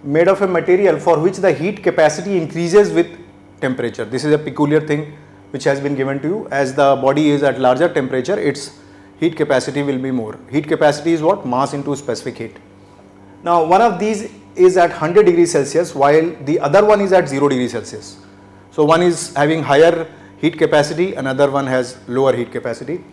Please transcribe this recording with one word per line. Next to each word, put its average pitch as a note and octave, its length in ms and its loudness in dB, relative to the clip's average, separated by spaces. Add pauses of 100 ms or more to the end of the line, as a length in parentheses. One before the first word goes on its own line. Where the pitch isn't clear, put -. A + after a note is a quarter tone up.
made D#3 240 2
of F#3+ 140 2
a G3 60 0
material F3+ 500 2
for D#3 220 2
which F#3+ 180 0
the F#3 140 2
heat D#3+ 320 -4
capacity F3 540 0
increases E3+ 540 2
with E3+ 140 0 (560)
temperature. B2+ 420 -4
This A#2+ 220 -6
is D3 80 2
a D3 60 2
peculiar D3 420 0
thing D3+ 320 -6 (380)
which C#3 140 -10
has C#3 140 0
been C#3+ 140 -4
given C#3 300 -4
to D3 40 -4
you. G3+ 220 -6
As C3+ 240 -2
the C#3 220 2
body C3+ 340 0
is D3 140 0
at C3 160 0
larger C3 280 2 (120)
temperature, C3 400 -4
its - 320 -6 (480)
heat D#3+ 180 -2
capacity C#3+ 460 -2
will C3+ 160 -4
be C3 100 -6
more. A2+ 300 -6 (100)
Heat D3 180 -4
capacity D#3 460 0
is D#3+ 80 -4
what? F#3 240 -2
Mass C3 300 -2
into C#3 200 -6
specific B2 440 -10
heat. A2+ 180 -14 (840)
Now E3+ 200 2
one F3+ 200 4
of G3+ 160 0
these G#3+ 320 -4 (240)
is F3+ 200 6
at E3+ 140 4
hundred F3 380 2
degrees E3+ 240 4
Celsius E3 420 0
while D#3 420 2 (160)
the E3 80 0
other D3 240 4
one G#3 160 4
is G3 140 0
at F3 160 2
zero C#3 180 0
degrees B2 260 -2
Celsius. G#2+ 440 -12 (540)
So D#3 140 0
one E3 180 2
is E3+ 320 -2
having D3+ 260 0
higher D#3+ 460 4 (360)
heat E3 140 -2
capacity, D#3 560 0
another C3+ 360 0
one C#3 160 -2
has B2+ 400 -4
lower C3 300 0
heat A#2+ 160 -6
capacity. B2+ 500 -8 (120)